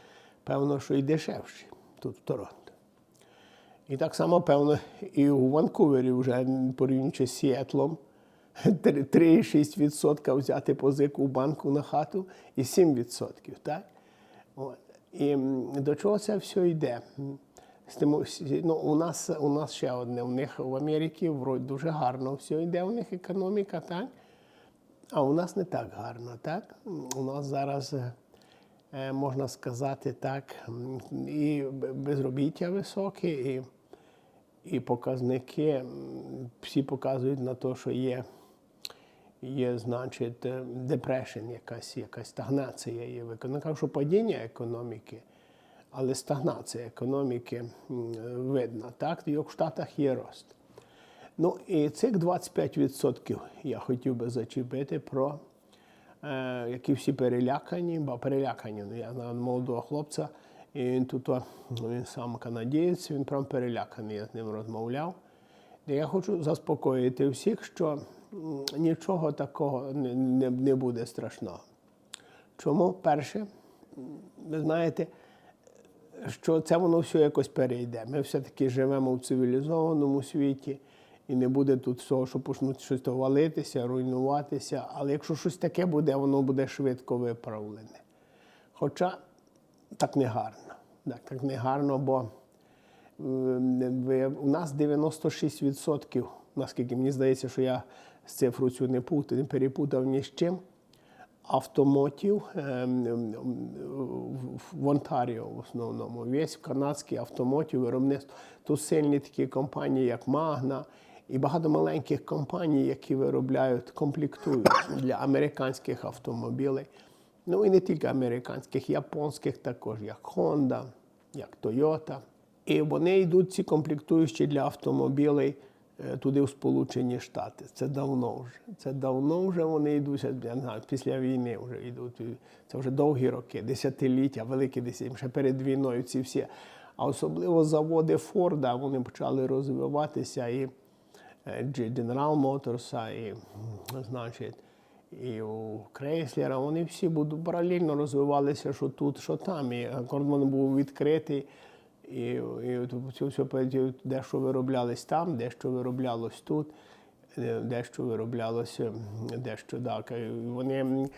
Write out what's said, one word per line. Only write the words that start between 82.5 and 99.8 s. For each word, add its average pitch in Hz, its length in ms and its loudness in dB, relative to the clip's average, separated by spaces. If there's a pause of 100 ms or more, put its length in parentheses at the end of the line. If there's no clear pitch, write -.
щось 131 200 -2
то 127 160 -2
валитися, 139 680 2
руйнуватися. 131 1080 -2
Але 143 180 -2
якщо 147 240 -2
щось - 220 -4
таке 175 280 0
буде, 147 300 2
воно 139 260 4
буде 135 260 2
швидко 127 500 -2
виправлене. 110 800 -6 (760)
Хоча 180 440 0 (800)
так - 180 0
негарно. 113 580 -2 (340)
Так, 120 120 -6
так 131 240 -10
негарно, 135 540 0
бо, 131 320 2 (880)
м, 127 840 2
ви, 131 220 4
у 143 220 -2
нас 151 240 2
дев'яносто 147 580 2
шість - 340 -2
відсотків, 139 640 0 (260)
наскільки 127 400 -2
мені 131 160 2
здається, 131 380 2
що 131 120 0
я 127 220 0 (420)
з - 80 -16
цифру 131 360 2
цю 127 180 -2
не 127 140 0
пут-, 139 340 -2
не 131 80 2
перепутав 135 640 0